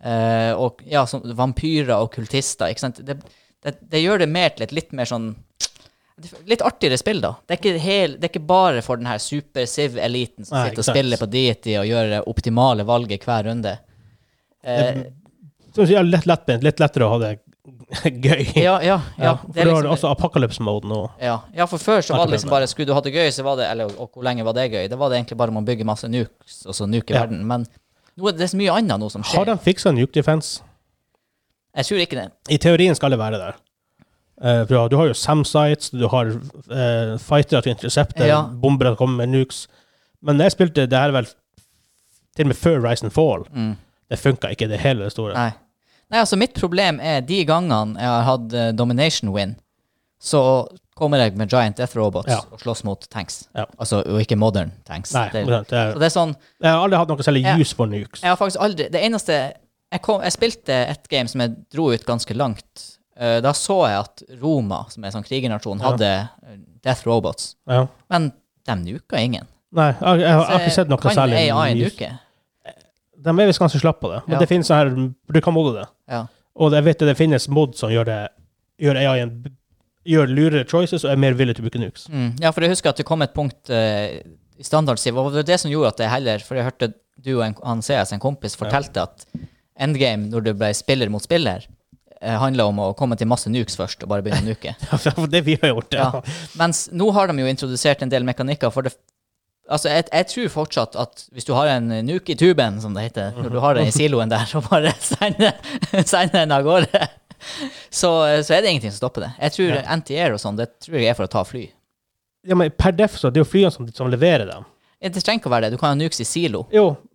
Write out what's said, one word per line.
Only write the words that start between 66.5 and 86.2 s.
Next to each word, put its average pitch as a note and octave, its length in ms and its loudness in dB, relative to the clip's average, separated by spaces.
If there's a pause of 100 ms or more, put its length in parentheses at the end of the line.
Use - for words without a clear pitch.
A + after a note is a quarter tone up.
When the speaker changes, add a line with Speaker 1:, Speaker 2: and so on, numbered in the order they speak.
Speaker 1:
Death C3 220 -2
Robots. A#2 500 -2 (120)
Speaker 2:
Ja. B2+ 200 2 (220)
Speaker 1:
Men E3 220 2 (340)
de A#2 100 -4
nuka F#2+ 420 -6
ingen. A#2+ 300 -2 (240)
Speaker 2:
Nei, D#3 200 4
jeg, A#2 100 -6
jeg - 60 0
har, F3+ 100 6
jeg E3+ 120 4
har D#3+ 160 6
Speaker 1:
Så F3+ 200 2
Speaker 2:
ikke E3+ 100 2
sett F#3 140 2
noe C3+ 80 2
Speaker 1:
kan - 180 0
Speaker 2:
særlig B2 360 4
Speaker 1:
A C#3 140 2
I B2+ 80 2
Speaker 2:
use. A#2+ 220 0
Speaker 1:
nuke? - 240 -12 (1080)
Speaker 2:
De E3 60 2
er G3 160 6
visst F#3 120 4
ganske D#3 220 2
slappe D#3+ 200 2
på F#2 120 -6
det. A2 140 -8
Men D#3+ 80 -2
Speaker 1:
Ja. D#3 40 0
Speaker 2:
det E3+ 100 4
finnes F3+ 180 2
sånn D#3 100 6
her, C3 360 2 (200)
du D#3 80 6
kan F3 120 0
modde C#3+ 280 0
det. G2+ 60 -12 (220)
Speaker 1:
Ja. A#2 160 -6 (300)
Speaker 2:
Og D#3 160 4
jeg D3 120 4
vet D#3+ 180 4
at D3+ 60 4
det C#3 100 2
finnes D3+ 320 2
mod C#3 260 2
som A2 140 -4
gjør A2+ 160 2
det, G#2+ 240 -6 (500)
gjør C#3+ 180 2
A C3+ 180 2
I-en A#2+ 140 -2 (120)
b-, C3 80 -14 (560)
gjør D#3 240 4
lurere D3 400 2
choices E3+ 340 0
og D3 80 0
er C3+ 60 2
mer C3+ 160 4
villig B2 220 0
til A#2 100 -8
å A#2 40 -4
bruke A#2+ 120 -4
nukes. - 280 -10
Speaker 1:
Mm. B2+ 300 -4
Ja, D#3+ 120 2
for D#3+ 100 -4
jeg E3+ 80 4
husker F3+ 200 0
at - 80 -2
det D3+ 80 -6
kom D#3+ 180 -2
et - 100 -4
punkt, D3 360 -6
eh, G#2+ 500 -2 (400)
i C#3 40 -18
standard D3 360 0
Civ, A#2+ 180 -2
og C3+ 160 0
det C#3+ 80 0
var - 20 -4 (120)
det F3 40 0
som D3+ 120 -4
gjorde D3 160 2
at G#2+ 100 -2
jeg A2 120 -2
heller, A#2+ 300 -2